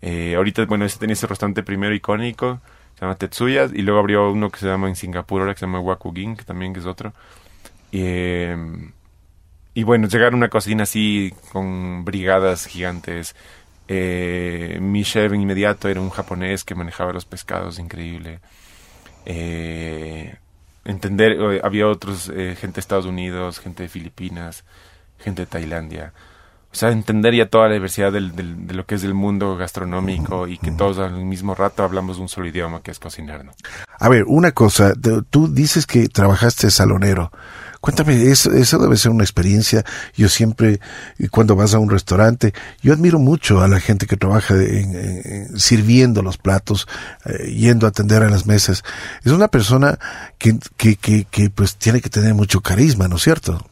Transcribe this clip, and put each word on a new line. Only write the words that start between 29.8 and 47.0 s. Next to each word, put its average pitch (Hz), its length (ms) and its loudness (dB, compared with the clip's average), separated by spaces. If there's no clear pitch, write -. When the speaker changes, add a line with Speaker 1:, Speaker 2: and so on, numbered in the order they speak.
Speaker 1:
y 90 100 -10
que - 120 -8
Speaker 2:
Ujú. 80 80 -6
Speaker 1:
todos 98 220 0
al 92 260 -4
mismo 95 320 -6
rato 98 260 -2
hablamos 92 360 -4
un 92 100 -10
solo 92 180 -10
idioma 82 340 -8
que - 120 -16
es - 80 -18
cocinar, 76 440 -16
¿no? 67 60 -20
Speaker 2:
A 113 100 2
ver, 120 200 6
una 165 240 4
cosa, 101 420 4
te-, 113 360 0
tú 156 220 4
dices 147 320 2
que 117 240 2
trabajaste 101 600 4
salonero. 95 600 2
Cuéntame, 147 500 2
eso, - 220 4
eso 131 260 4
debe 127 180 4
ser 113 140 4
una 113 140 4
experiencia. 104 600 2
Yo 107 140 4
siempre, 110 500 2
y - 80 -4
cuando 107 300 4
vas 101 180 4
a 110 60 4
un 104 100 2
restaurante, 104 640 4
yo 131 100 6
admiro 165 260 4
mucho 131 440 4
a 92 40 6
la 95 140 4
gente 101 260 0
que 98 100 0
trabaja 101 380 2
en, 98 400 2
en, 92 300 -8
en 101 340 -12
sirviendo 113 640 4
los 92 160 -4
platos, 95 480 0